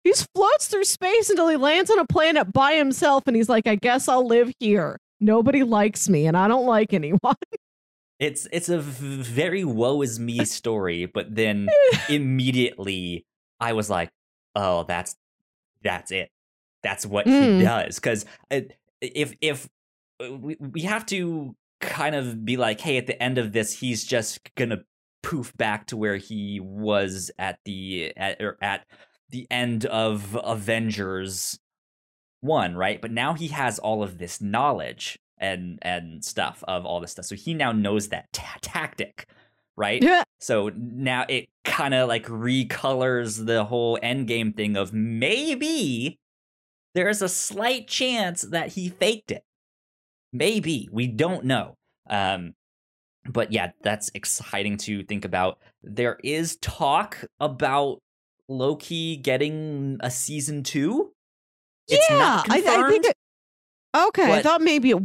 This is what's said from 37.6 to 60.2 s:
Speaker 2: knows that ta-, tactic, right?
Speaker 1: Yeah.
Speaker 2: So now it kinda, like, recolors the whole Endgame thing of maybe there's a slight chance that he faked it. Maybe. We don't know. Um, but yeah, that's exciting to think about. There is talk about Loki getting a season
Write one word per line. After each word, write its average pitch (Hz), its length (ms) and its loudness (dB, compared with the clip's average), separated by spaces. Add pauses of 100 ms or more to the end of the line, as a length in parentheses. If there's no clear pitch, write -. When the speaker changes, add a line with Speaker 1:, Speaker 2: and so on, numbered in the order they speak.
Speaker 2:
knows 104 380 0
that - 200 -10
ta-, - 300 -12
tactic, - 640 -10 (480)
right? 104 280 0
Speaker 1:
Yeah. 349 200 6 (160)
Speaker 2:
So 107 380 0
now 123 540 -4
it 127 180 -4 (160)
kinda, 135 400 0
like, 117 220 -2
recolors 120 1200 -2
the 113 180 2
whole 117 380 0
Endgame 117 520 -2
thing 104 220 -2
of 98 160 -2
maybe 165 1300 -2 (760)
there's 208 280 0
a 185 80 -2
slight 226 580 -4
chance 226 540 -2
that 165 300 -6
he 180 180 -6
faked - 400 -2
it. - 120 -8 (880)
Maybe. 151 640 -2
We 120 140 -2
don't 139 400 -2
know. 123 280 -2 (360)
Um, 95 420 -2 (720)
but 117 260 -4
yeah, 92 200 -2 (120)
that's 104 320 -4
exciting 101 640 -6
to 101 260 -8
think 101 200 -8
about. 92 340 -2 (240)
There 117 400 -4
is 160 360 -4
talk 160 680 -2 (140)
about 139 600 -2 (480)
Loki 151 680 -4
getting 139 840 -2
a 127 100 -4
season 147 540 -6